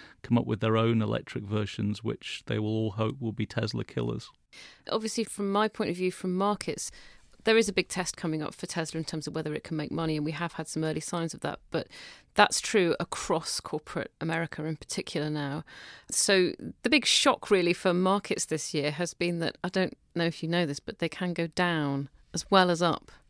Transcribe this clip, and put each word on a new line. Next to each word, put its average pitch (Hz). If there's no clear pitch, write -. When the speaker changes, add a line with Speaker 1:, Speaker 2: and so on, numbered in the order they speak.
Speaker 1:
come 117
up 117
with 113
their 110
own 113
electric 110
versions, 104
which -
they 113
will 107
all 110
hope 110
will 113
be 107
Tesla 110
killers. 117
Speaker 2:
Obviously, 220
from 202
my 214
point -
of 175
view, 185
from 180
markets, 196
there 226
is 214
a 196
big 185
test -
coming 156
up -
for -
Tesla 160
in 165
terms 156
of 147
whether 156
it -
can 160
make 151
money, 160
and 151
we 156
have 160
had -
some 160
early 156
signs 165
of -
that, -
but -
that's -
true 180
across -
corporate -
America 165
in 160
particular -
now. 147
So 185
the 247
big 269
shock -
really 180
for 180
markets 185
this -
year 147
has 165
been 175
that, -
I 175
don't -
know 170
if 165
you 160
know 175
this, 143
but -
they 170
can 175
go 165
down 151
as -
well 185
as 165
up. 170